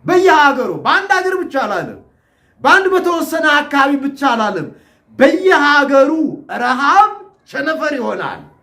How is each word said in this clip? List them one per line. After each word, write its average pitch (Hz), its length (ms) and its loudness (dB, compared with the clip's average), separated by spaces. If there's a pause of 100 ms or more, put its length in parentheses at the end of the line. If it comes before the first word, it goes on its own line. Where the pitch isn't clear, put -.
በየሀገሩ፣ 302 640 2 (100)
በአንድ 381 320 -2
ሀገር 370 240 0
ብቻ 311 260 -8
አላለም። 165 360 -8 (640)
በአንድ 370 260 4
በተወሰነ 330 640 -2
አካባቢ 285 480 0
ብቻ 277 200 -8 (100)
አላለም። 208 380 -4 (500)
በየሀገሩ 294 920 4 (460)
ረሃብ 285 520 2 (380)
ቸነፈር 302 480 -6
ይሆናል። 175 460 -6 (220)